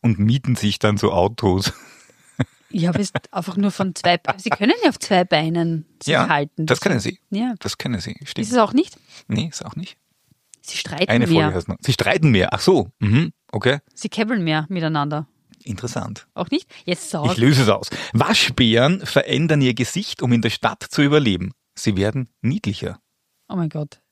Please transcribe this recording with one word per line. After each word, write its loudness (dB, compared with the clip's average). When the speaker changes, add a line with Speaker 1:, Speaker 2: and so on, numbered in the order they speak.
Speaker 1:
Und 2
mieten 2
sich -2
dann 2
so 2
Autos. 2
<laughs> -20
Speaker 2:
Ja, 0
aber -2
es -4
ist -10
einfach -6
nur 2
von -4
zwei 2
Be-, -4
sie -8
können 0
ja 4
auf -8
zwei 2
Beinen 0
sich -2
Speaker 1:
Ja, 2
Speaker 2:
halten. -2
Speaker 1:
das 2
können 0
sie. -6
Speaker 2:
Ja. -2
Speaker 1:
Das -8
können -4
sie, -10
stimmt. -6
Speaker 2:
Ist -4
es 4
auch 2
nicht? 0
Speaker 1:
Nee, -2
ist -12
auch -12
nicht. -12
Speaker 2:
Sie -12
streiten -6
Speaker 1:
Eine 2
Speaker 2:
mehr. 2
Speaker 1:
Folge -2
hast -6
du -6
noch. -8
Sie -2
streiten 2
mehr. 4
Ach -4
so, 4
mhm, 2
okay. 0
Speaker 2:
Sie -10
käbbeln -2
mehr -2
miteinander. -4
Speaker 1:
Interessant. -8
Speaker 2:
Auch -6
nicht? -4
Jetzt -6
sag. -4
Speaker 1:
Ich -2
löse 6
es 4
aus. 0
Waschbären 2
verändern 2
ihr 2
Gesicht, -4
um 2
in 4
der 0
Stadt -4
zu -2
überleben. 2
Sie 0
werden -2
niedlicher. -4
Speaker 2:
Oh -6
mein -2
Gott. -8